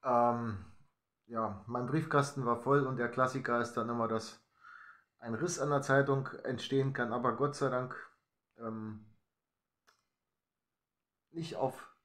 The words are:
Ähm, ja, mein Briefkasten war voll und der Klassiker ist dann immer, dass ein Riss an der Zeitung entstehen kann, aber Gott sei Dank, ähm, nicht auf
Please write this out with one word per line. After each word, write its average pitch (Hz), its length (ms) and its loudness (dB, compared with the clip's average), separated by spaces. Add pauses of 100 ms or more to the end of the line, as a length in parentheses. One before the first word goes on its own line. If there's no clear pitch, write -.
Ähm, 120 600 4 (600)
ja, 110 400 -4
mein 123 200 -2
Briefkasten 143 600 0
war 120 160 2
voll 139 240 4
und 131 100 -2
der 120 120 0
Klassiker 127 520 0
ist 117 120 -4
dann 113 160 -2
immer, 120 180 0
dass 110 360 -4 (760)
ein 117 160 -6
Riss 160 240 -2
an 143 120 0
der 139 120 2
Zeitung 135 460 4 (160)
entstehen 135 480 0
kann, 120 200 -2
aber 120 240 0
Gott 143 200 0
sei 139 120 0
Dank, 127 260 -2 (640)
ähm, 110 460 -8 (2250)
nicht 165 260 -8
auf - 380 -4 (100)